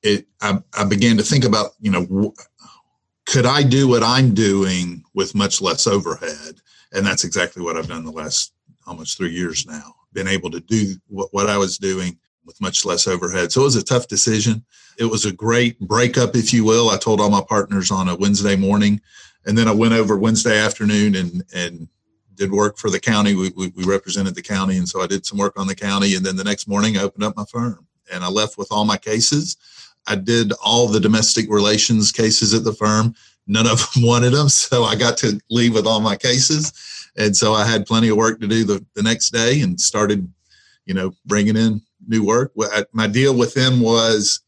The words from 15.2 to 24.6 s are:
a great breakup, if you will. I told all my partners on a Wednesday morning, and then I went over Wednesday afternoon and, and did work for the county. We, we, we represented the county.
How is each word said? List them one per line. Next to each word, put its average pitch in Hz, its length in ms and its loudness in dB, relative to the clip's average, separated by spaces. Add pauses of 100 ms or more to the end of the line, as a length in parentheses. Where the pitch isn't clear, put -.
a 98 80 -4
great 117 480 0
breakup, 117 520 2
if 120 200 2
you 117 100 4
will. 113 260 4
I 98 80 0
told 104 220 0
all 104 100 2
my 101 180 2
partners 98 440 -2
on 92 160 -2
a 90 80 -2
Wednesday 98 400 0
morning, 104 460 2 (440)
and 104 120 0
then 113 100 4
I 107 60 2
went 113 200 4
over 107 240 2
Wednesday 110 400 2
afternoon 104 580 2
and, 90 280 -4 (100)
and 87 360 -8 (460)
did 98 180 -4
work 104 240 0
for 107 120 -4
the 92 120 -2
county. 104 340 2
We, 92 220 -2
we, 92 180 -4
we 92 80 -8
represented 95 500 -2
the 90 80 -10
county. 95 360 -2